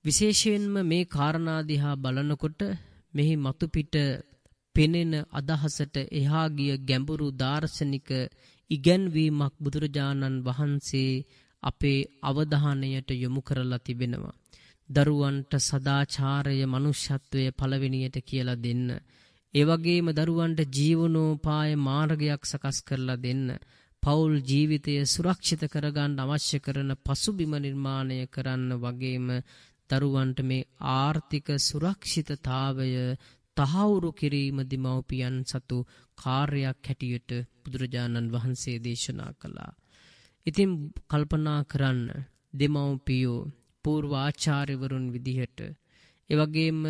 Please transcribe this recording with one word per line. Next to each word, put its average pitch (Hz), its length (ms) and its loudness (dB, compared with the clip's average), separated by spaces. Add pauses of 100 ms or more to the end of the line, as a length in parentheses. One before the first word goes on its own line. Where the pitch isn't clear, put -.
විශේෂයෙන්ම 208 760 2
මේ 175 220 2
කාරණා 160 580 -2
දිහා 147 340 0
බලනකොට 139 640 -2 (500)
මෙහි 156 260 2
මතුපිට 147 580 -2 (800)
පෙනෙන 165 360 4 (180)
අදහසට 143 680 -2 (140)
එහා 151 380 2
ගිය 143 300 0
ගැඹුරු 139 540 0
දාර්ශනික 139 800 -2 (600)
ඉගැන්වීමක් 156 840 2
බුදුරජාණන් 139 880 -2
වහන්සේ 135 840 0 (380)
අපේ 139 380 0 (200)
අවධානයට 139 920 0
යොමු 127 300 -2
කරලා 127 360 -2
තිබෙනවා. 123 600 -6 (520)
දරුවන්ට 143 680 2
සදාචාරය, 139 1040 0
මනුෂ්‍යත්වය 135 840 0
පළවෙනියට 131 720 -2
කියලා 127 360 -2
දෙන්න. 120 320 0 (680)
ඒ 143 100 8
වගේම 170 460 4
දරුවන්ට 165 580 2
ජීවනෝපාය 156 1080 2
මාර්ගයක් 147 680 2
සකස් 135 360 -4
කරලා 127 360 -4
දෙන්න. 127 300 -2 (560)
පෞල් 156 380 4
ජීවිතය 147 540 2 (100)
සුරක්ෂිත 175 600 0
කරගන්න 147 540 -2
අවශ්‍ය 143 420 -2
කරන 139 360 -2
පසුබිම 156 580 -2
නිර්මාණය 135 720 -2
කරන්න 127 500 -2
වගේම 127 520 -4 (560)
දරුවන්ට 135 580 2
මේ 131 260 -2 (200)
ආර්ථික 143 600 0 (100)
සුරක්ෂිතතාවය 135 1300 -2 (640)
තහවුරු 175 560 4
කිරීම 139 500 0
දෙමව්පියන් 131 800 -2
සතු 127 360 -4 (400)
කාර්යයක් 135 640 0
හැටියට 123 480 -6 (280)
බුදුරජාණන් 120 720 -4
වහන්සේ 120 480 -4
දේශනා 120 540 -6
කළා. - 400 -14 (760)
ඉතින් 190 240 4 (320)
කල්පනා 151 640 0
කරන්න 131 380 0 (520)
දෙමව්පියෝ 135 840 0 (440)
පූර්ව 151 280 0
ආචාර්යවරුන් 135 960 -2
විදිහට, 127 500 -4 (720)
ඒ 151 60 4
වගේම 156 540 2